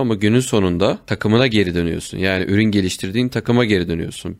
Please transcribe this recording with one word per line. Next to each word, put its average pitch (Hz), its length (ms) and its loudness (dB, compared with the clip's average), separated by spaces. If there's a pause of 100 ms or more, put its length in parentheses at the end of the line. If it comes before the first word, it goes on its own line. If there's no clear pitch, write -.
ama 117 140 0
günün 104 260 2
sonunda 104 680 0
takımına 110 400 2
geri 101 280 2
dönüyorsun. 85 440 -4
Yani 92 260 0
ürün 104 200 2
geliştirdiğin 101 640 0
takıma 120 360 0
geri 95 240 0
dönüyorsun. 85 520 -8